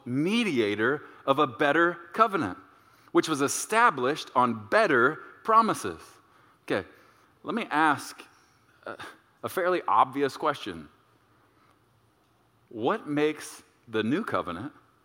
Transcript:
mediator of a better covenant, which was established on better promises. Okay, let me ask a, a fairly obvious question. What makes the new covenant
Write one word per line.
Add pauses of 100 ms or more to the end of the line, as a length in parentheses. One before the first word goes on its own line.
mediator (240)
of
a
better (160)
covenant, (540)
which
was
established
on
better (240)
promises. (640)
Okay, (560)
let
me
ask (640)
a, (460)
a
fairly
obvious
question. (1800)
What
makes (260)
the
new
covenant (320)